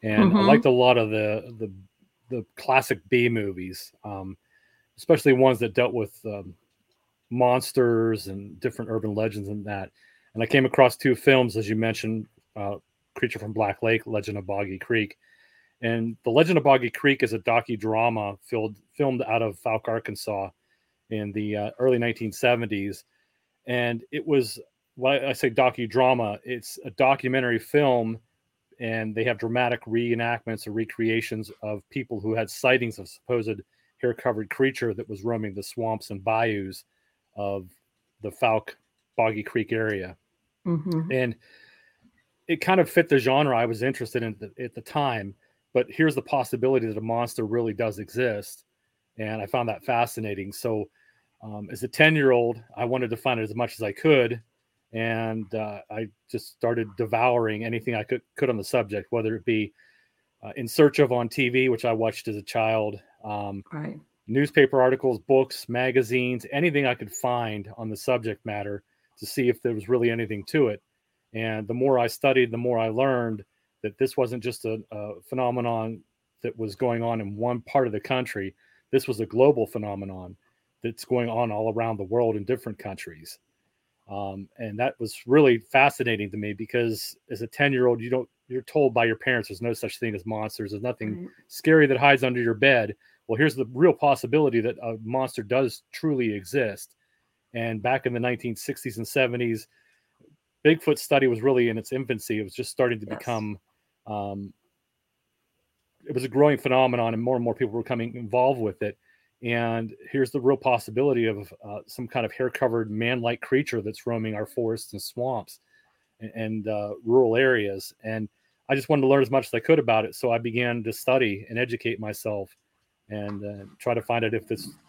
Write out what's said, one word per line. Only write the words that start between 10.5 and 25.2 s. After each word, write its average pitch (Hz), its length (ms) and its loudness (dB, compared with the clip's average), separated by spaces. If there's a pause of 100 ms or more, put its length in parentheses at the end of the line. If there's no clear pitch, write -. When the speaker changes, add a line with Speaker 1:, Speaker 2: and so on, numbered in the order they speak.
Speaker 1:
across 127 320 6
two 127 180 2
films, 127 400 4
as 107 140 -4
you 110 80 0
mentioned, 110 500 -2 (300)
uh, 101 180 -6 (400)
Creature 113 240 -4
from 110 140 -10
Black 101 280 -2
Lake, 113 240 2
Legend 104 320 -4
of 95 80 -10
Boggy 98 320 -4
Creek. 110 400 -2 (640)
And 117 440 -2
The 123 40 0
Legend 160 280 6
of 143 80 2
Boggy 127 240 6
Creek 139 340 2
is 110 80 2
a 113 80 -2
docudrama 110 1040 0
filled, 110 320 -4 (180)
filmed 135 280 -2
out 113 200 0
of 104 200 -2
Fouke, 110 260 -2
Arkansas 107 600 -4 (600)
in 104 220 -4
the, 104 240 -4
uh, 104 240 -4
early 127 180 4
nineteen 117 360 -2
seventies. 110 720 0 (600)
And 120 460 -2
it 147 160 -6
was, 131 320 0 (360)
why 131 300 0